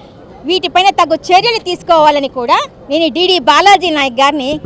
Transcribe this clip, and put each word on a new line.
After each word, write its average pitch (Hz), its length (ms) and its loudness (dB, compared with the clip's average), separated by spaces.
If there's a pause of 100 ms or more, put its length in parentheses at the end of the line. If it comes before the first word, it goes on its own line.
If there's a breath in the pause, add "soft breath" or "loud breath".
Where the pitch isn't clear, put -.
(440 loud breath)
వీటిపైన 359 460 0
తగు 330 240 0
చర్యలు 403 440 0
తీసుకోవాలని" 311 680 0
కూడా 262 300 -2 (320)
నేను 311 240 -2
డీడీ 359 240 0
బాలాజీ 330 520 2
నాయక్ 269 300 -4
గారిని 285 460 -2